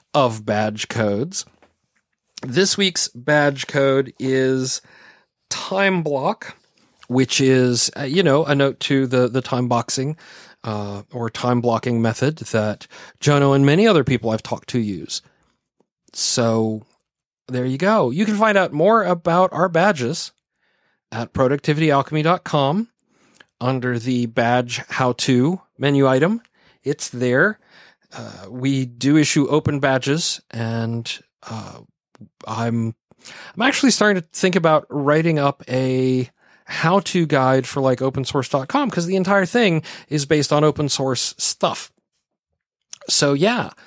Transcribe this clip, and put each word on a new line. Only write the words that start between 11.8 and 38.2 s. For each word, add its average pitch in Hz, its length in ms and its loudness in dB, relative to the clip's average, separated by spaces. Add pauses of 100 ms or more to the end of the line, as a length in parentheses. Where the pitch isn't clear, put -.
method 127 360 -2
that 107 500 -4 (320)
Jono 143 340 4
and 139 100 4
many 160 220 4
other 180 160 4
people 117 280 -2
I've 110 120 -2
talked - 280 -10
to 123 100 -2
use. 101 420 -6 (880)
So 113 720 -2 (640)
there 127 180 -6
you 131 140 -4
go. 185 320 2
You 165 140 -2
can 208 120 0
find 208 220 2
out 180 140 0
more 196 320 2
about 180 480 0
our 175 160 0
badges 165 640 0 (800)
at 117 200 -8
productivity 147 600 0
alchemy 139 300 0
dot 165 200 0
com 156 460 0 (720)
under 123 400 -2
the 123 260 -2
badge 120 520 0 (100)
how 127 240 0
to 135 480 0 (180)
menu 139 300 2
item. 160 340 2 (400)
It's - 260 -6
there. 127 520 0 (520)
Uh, 104 360 -12
we 131 360 -2
do 123 320 0
issue 147 300 2
open 151 320 0
badges, 139 600 0 (100)
and, 117 720 -6 (240)
uh, 107 360 -14 (640)
I'm, 113 480 -4 (640)
I'm 196 60 -4
actually 277 280 2
starting 202 320 2
to - 60 -20
think 185 260 0
about 160 340 4
writing 151 520 2
up 139 280 -2
a 127 640 0 (360)
how-to 175 600 0
guide 131 400 2
for, - 140 -4
like, 131 200 2
open 131 240 -2